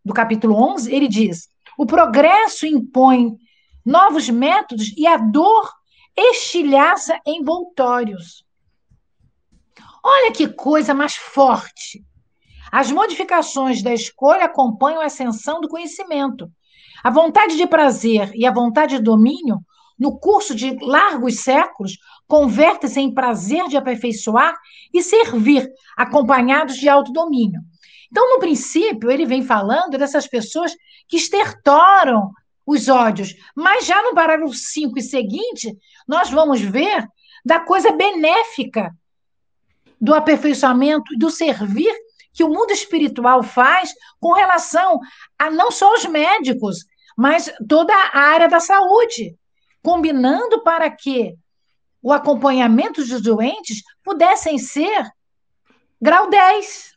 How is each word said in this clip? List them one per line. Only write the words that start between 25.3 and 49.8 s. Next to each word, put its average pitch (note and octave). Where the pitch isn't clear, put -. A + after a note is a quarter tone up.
acompanhados C4
de C4+
autodomínio. C#4
Então, B4+
no B4+
princípio, D#4
ele C#4
vem C4
falando B3+
dessas C#4
pessoas D4
que E4+
estertoram D#4+
os C#4
ódios, A3+
mas F#4+
já F#4+
no A#4
parágrafo D#4+
cinco C4+
e C4
seguinte, B3
nós E4+
vamos C#4+
ver B3
da E4
coisa F4+
benéfica D#4+
do A#3
aperfeiçoamento D4+
e A#3
do D#4
servir C#4+
que E4+
o D#4+
mundo G4+
espiritual B3+
faz D4+
com E4+
relação F4+
a D4+
não F4+
só G4+
os A#4
médicos, D4+
mas C#4+
toda E4
a F#4+
área D#4
da E4+
saúde, G4